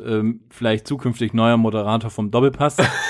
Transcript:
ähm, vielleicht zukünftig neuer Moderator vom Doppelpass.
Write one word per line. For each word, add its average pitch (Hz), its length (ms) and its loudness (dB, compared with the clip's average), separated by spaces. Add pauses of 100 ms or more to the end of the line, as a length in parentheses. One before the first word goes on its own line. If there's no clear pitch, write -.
ähm, 113 440 -2
vielleicht 110 360 -2
zukünftig 123 460 -2
neuer 117 240 4
Moderator 110 540 0
vom 104 200 -6
Doppelpass. 135 460 2 (320)